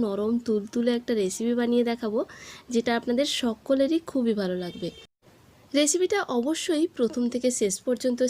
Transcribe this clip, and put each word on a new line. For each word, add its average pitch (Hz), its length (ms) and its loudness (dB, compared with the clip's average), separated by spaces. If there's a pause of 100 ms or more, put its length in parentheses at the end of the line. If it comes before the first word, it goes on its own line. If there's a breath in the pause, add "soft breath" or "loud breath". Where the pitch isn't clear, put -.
নরম 208 280 0 (120)
তুলতুলে 233 540 0
একটা 240 220 -4
রেসিপি 226 340 -2
বানিয়ে 240 360 2
দেখাবো, 233 280 -2 (540 loud breath)
যেটা 233 260 2
আপনাদের 247 280 0 (140)
সকলেরই 269 580 2 (120)
খুবই 233 300 2
ভালো 185 220 0
লাগবে। 170 260 -8 (840)
রেসিপিটা 349 460 2 (180)
অবশ্যই 302 480 0 (120)
প্রথম 240 260 0 (100)
থেকে 247 160 0 (100)
শেষ 196 160 0 (100)
পর্যন্ত 247 340 0 (100)